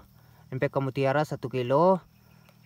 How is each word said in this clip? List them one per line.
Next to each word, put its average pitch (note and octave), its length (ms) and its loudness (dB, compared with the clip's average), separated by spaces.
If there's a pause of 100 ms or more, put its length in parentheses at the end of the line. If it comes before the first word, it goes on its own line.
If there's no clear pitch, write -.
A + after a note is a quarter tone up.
(540)
N C3 80 -4
P C#3+ 80 0
K - 80 -6
Mutiara C3+ 480 0
satu C3+ 240 -8
kilo, C#3 480 2 (680)